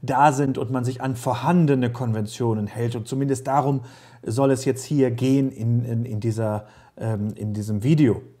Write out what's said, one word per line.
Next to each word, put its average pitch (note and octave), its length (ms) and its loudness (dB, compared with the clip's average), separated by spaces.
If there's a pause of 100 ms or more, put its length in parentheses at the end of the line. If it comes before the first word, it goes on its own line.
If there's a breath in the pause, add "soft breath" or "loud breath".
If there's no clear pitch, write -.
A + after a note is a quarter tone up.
da C3+ 300 6
sind C3+ 260 0
und B2 140 -4
man B2+ 120 -2
sich B2+ 180 -4
an C3 120 -2
vorhandene C3 760 2
Konventionen A2 720 -2
hält. A#2 300 -4
Und A2+ 100 -8
zumindest C3+ 400 -2
darum C3+ 360 2 (420 loud breath)
soll C3+ 260 2
es C3 140 0
jetzt B2+ 180 0
hier C3 300 2
gehen C3 400 2
in, A#2 320 0
in, A#2 200 -2
in A2 140 -6
dieser, G#2+ 480 -2 (300 loud breath)
ähm, G#2+ 400 -4
in G#2+ 180 -6
diesem G#2 280 -4
Video. C#3+ 400 4 (180)